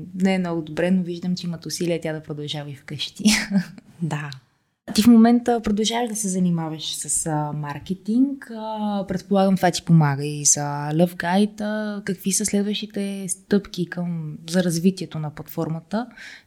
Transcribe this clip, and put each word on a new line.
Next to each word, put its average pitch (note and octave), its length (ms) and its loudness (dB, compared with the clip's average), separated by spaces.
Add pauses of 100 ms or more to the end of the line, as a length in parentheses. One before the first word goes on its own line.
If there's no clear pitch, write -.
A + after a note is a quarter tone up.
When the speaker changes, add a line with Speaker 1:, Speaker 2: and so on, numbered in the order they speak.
(140)
Speaker 1:
не F#3+ 200 0
е F#3 40 0
много E3+ 240 -2
добре, D#3+ 280 -2
но F#3 120 4
виждам, F3 340 -4
че F3 100 -10
имат E3 200 -8
усилия E3 340 -2
тя D#3+ 120 -4
да D#3 100 -6
продължава D3 480 -8
и C3+ 60 -12
вкъщи. - 520 -10
<laughs> G#3+ 60 6 (680)
Speaker 2:
Да. D3 280 -4 (640)
Speaker 1:
Ти G#3+ 80 2
в G3+ 40 4
момента A#3+ 580 8
продължаваш A3 440 0
да G#3 80 -6
се G3+ 120 -4
занимаваш E3 680 -2
с, - 320 -4
а, D3+ 260 -2
маркетинг. G3 1040 -2
А, G#3+ 520 -4
предполагам, F#3+ 480 2
това F3+ 140 2
ти - 140 -6
помага D3 420 4
и D3 180 -6
за D3 480 0
Love F3 220 4
Guide. G3+ 460 0
А, G#3 440 -6
какви G3 280 -4
са G#3 140 -2
следващите G3+ 840 -2
стъпки - 580 -2
към, E3 520 -6 (120)
за F3+ 140 2
развитието E3+ 540 0
на D3+ 160 -6
платформата E3 720 -6 (400)